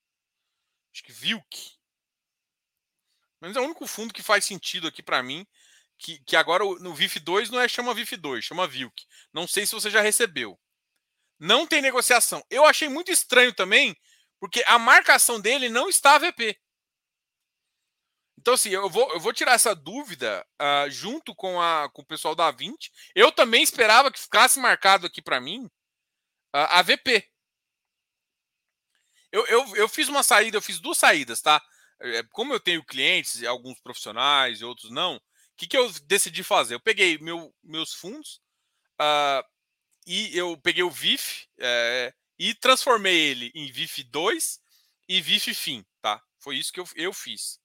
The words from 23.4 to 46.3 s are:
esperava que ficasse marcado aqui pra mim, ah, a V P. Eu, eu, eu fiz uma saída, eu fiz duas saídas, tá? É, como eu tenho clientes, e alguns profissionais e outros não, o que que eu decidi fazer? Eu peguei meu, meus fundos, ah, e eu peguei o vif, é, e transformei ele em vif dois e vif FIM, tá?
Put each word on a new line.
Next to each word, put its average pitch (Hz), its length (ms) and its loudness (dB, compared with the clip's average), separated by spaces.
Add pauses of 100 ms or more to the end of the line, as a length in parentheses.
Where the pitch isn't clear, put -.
esperava 240 500 4
que - 80 -16
ficasse - 400 4
marcado 196 460 2
aqui 175 160 -10
pra 139 200 -2
mim, 190 280 -12 (840)
ah, 156 260 2
a - 20 6
V 208 160 2
P. 240 320 0 (2000)
Eu, 190 140 0
eu, 226 300 0
eu 220 140 2
fiz 302 180 -2
uma 277 160 0
saída, 214 340 4
eu 196 40 -4
fiz 180 180 -10
duas 277 180 -6
saídas, 151 440 2
tá? 151 200 2 (360)
É, 117 260 -6
como 240 300 -8
eu 220 60 -2
tenho 170 240 -2
clientes, 143 560 -2
e 117 80 -8
alguns 123 320 -8
profissionais 123 800 -2
e 113 60 -14
outros 117 260 -16
não, 156 240 -6
o - 60 -18 (340)
que - 100 -16
que 277 120 -4
eu 247 120 2 (120)
decidi 180 420 -2
fazer? 139 320 0
Eu 120 40 -8
peguei 196 400 2
meu, 165 440 -12
meus 156 300 -10
fundos, 269 480 -16 (580)
ah, 147 420 0 (640)
e 180 320 -6
eu 175 200 -4
peguei 170 260 0
o 175 80 -2
vif, 160 560 -6 (100)
é, 123 560 -2 (240)
e 196 160 -4
transformei 220 640 2
ele 127 380 0
em 143 160 -14
vif 143 320 -10
dois 165 560 -4 (480)
e 185 140 -2
vif 202 320 -4
FIM, 127 320 -10 (160)
tá? 107 200 -4 (160)